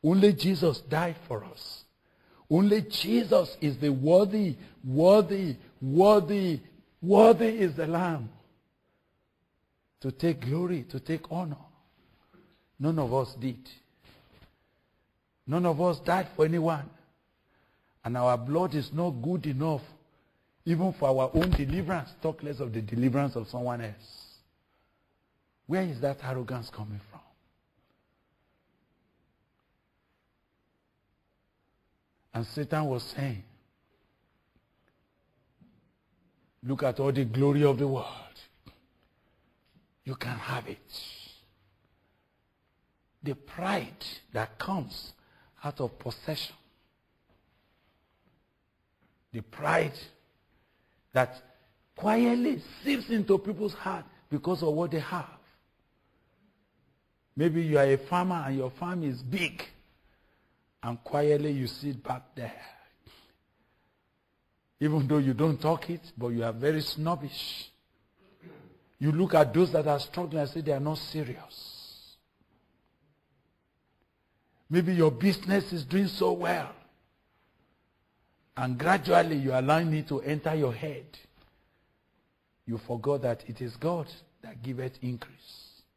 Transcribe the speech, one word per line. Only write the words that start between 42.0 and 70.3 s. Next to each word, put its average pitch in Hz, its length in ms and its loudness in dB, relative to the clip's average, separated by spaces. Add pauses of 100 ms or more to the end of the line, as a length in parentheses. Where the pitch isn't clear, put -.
The 143 120 -6
pride 180 680 -8 (280)
that - 260 -6
comes - 540 -8 (500)
out 147 180 -8
of 123 180 -6
possession. - 580 -10 (2750)
The 113 100 -8
pride 151 560 -2 (1120)
that 127 300 0 (520)
quietly 240 680 2 (200)
seeps 269 280 -2
into 196 280 2
people's 196 360 -4
heart 180 300 -8 (260)
because 170 320 -2
of 156 100 2
what 165 180 -2
they 160 100 -2
have. 165 280 -8 (2000)
Maybe 165 260 2
you 156 160 2
are 139 60 8
a 139 120 6
farmer 180 500 -2
and 135 100 -2
your 131 140 -4
farm 180 320 -6
is 127 200 -4
big, 156 440 -6 (1160)
and 117 220 -8
quietly 147 480 2
you 135 140 -2
sit 135 360 -8
back - 320 -8
there. - 280 -12 (2250)
Even 151 260 0
though 151 120 2
you 135 160 2
don't 147 260 0
talk 160 300 -2
it, - 260 -10
but 117 120 -6
you 117 140 -2
are 117 100 -2
very 147 280 0
snobbish. 151 880 -6 (1300)
You 147 100 2
look 170 240 2
at 147 180 6
those 175 200 4
that 151 160 2
are 143 100 2
struggling 156 440 -4